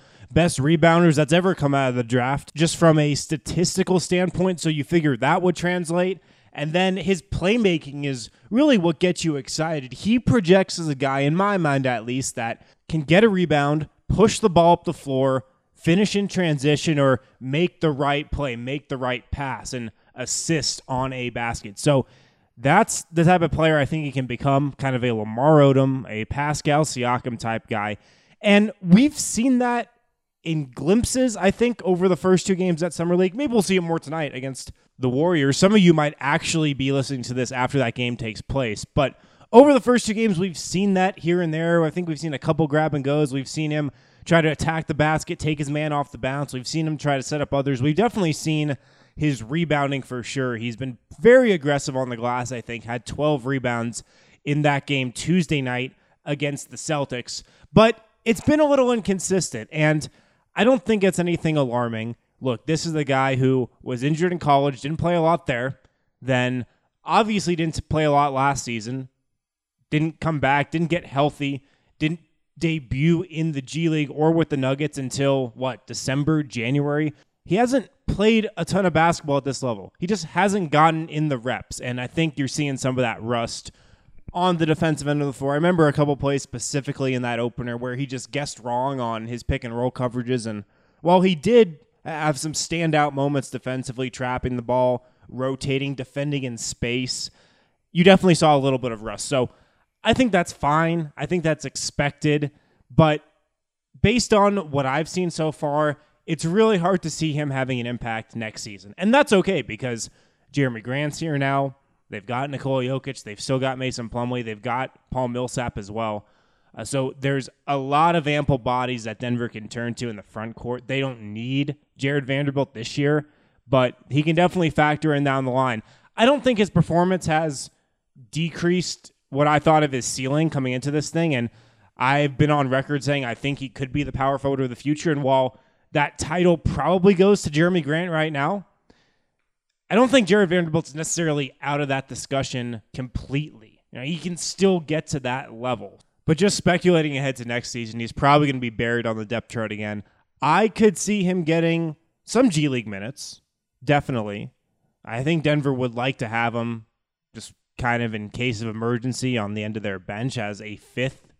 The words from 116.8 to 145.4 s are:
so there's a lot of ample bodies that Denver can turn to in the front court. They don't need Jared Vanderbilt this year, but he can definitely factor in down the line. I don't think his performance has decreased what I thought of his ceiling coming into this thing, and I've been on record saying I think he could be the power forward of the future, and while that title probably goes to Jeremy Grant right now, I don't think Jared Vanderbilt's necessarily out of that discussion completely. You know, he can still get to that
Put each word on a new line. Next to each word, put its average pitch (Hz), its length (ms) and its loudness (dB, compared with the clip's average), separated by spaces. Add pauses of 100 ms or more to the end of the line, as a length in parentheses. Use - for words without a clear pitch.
so 131 340 -4
there's 139 320 -4 (160)
a 143 100 -2
lot 143 380 2
of 156 120 0
ample 147 300 2
bodies 123 480 -2
that 110 140 -10
Denver 120 300 -2
can 110 200 -14
turn 120 260 -8
to 120 140 -8
in 110 80 -8
the 95 60 -16
front 113 340 -12
court. 123 300 -10
They 135 140 -2
don't 117 340 -8
need 135 420 -4 (200)
Jared 139 300 -2
Vanderbilt 139 460 -2
this 110 240 -12
year, 147 320 0 (380)
but 127 300 2 (120)
he 139 140 2
can 160 140 0
definitely 175 340 2
factor 151 440 2
in 143 100 0
down 135 200 0
the 127 60 -2
line. 123 320 0 (340)
I 214 80 2
don't 277 180 4
think 247 160 2
his 214 120 2
performance 175 560 2
has 156 440 -2 (600)
decreased 170 800 -2 (160)
what 143 180 2
I 151 120 4
thought 156 240 4
of 143 100 0
his 123 140 -4
ceiling 143 420 -2
coming 135 240 -2
into 127 180 -4
this 147 200 -4
thing, 165 240 0
and 117 160 -2 (460)
I've 139 420 0
been 151 120 4
on 143 200 2
record 135 340 -2
saying 139 200 -2
I 117 100 -6
think 139 240 -6
he 135 100 -12
could 131 240 -10
be 143 100 -2
the 131 100 -8
power 135 260 0
forward 139 220 -2
of 131 100 -2
the 117 60 -10
future, 151 360 -2
and 143 100 -2
while 131 360 2 (340)
that 147 260 0
title 175 380 2
probably 175 560 2
goes 190 300 4
to 160 80 -6
Jeremy 170 320 2
Grant 160 280 -4
right 156 220 -2
now, 156 340 -4 (1200)
I 165 40 0
don't 233 160 4
think 233 180 6
Jared 196 220 4
Vanderbilt's 160 440 0
necessarily 151 680 -2
out 143 180 -2
of 143 80 -2
that 135 200 -2
discussion 123 720 -6 (100)
completely. 127 880 -8 (100)
You - 80 -16
know, 123 60 -10
he 160 140 -6
can 175 180 -8
still 185 440 2
get 156 280 -4
to 143 120 -4
that 123 340 -6